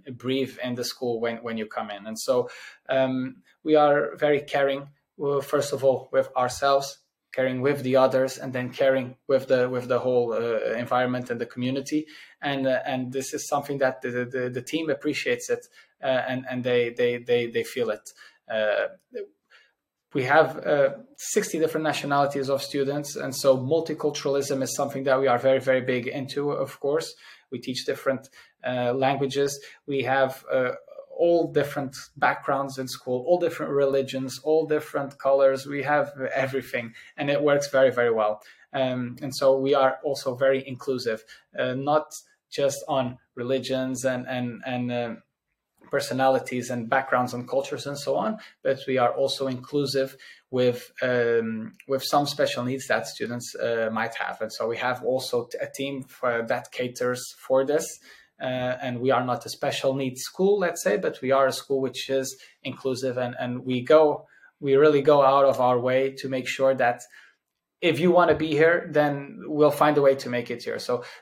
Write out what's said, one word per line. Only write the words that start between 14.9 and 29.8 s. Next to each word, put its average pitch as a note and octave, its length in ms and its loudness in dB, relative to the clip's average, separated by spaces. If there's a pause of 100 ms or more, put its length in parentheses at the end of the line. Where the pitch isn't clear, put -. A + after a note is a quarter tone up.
it, A#2 160 -4 (360)
uh, C3 240 0
and, B2+ 220 -6
and B2 160 -6
they, B2 240 2
they, A#2+ 300 0
they, A#2+ 300 0
they A2+ 160 -2
feel A#2 260 -4
it. - 180 -6 (420)
Uh, G#2+ 360 0 (1300)
we C3+ 100 0
have, D3 340 4
uh, C#3 320 2 (260)
sixty - 420 -2
different D#3 260 0
nationalities C#3 640 0
of C3+ 120 0
students. C#3+ 540 -4
And C3+ 180 -6
so C3+ 220 4
multiculturalism C#3+ 1040 -2
is B2 120 -4
something C3+ 300 -4
that C3+ 160 4
we C3+ 80 2
are A#2+ 100 4
very, C3 220 4
very B2+ 220 2
big B2 240 -2
into, C#3+ 440 -4
of - 300 -6
course. D3+ 340 -2 (360)
We B2+ 80 -8
teach B2 280 -8
different, B2 420 -2 (380)
uh, B2 260 -2
languages. C3+ 680 0 (260)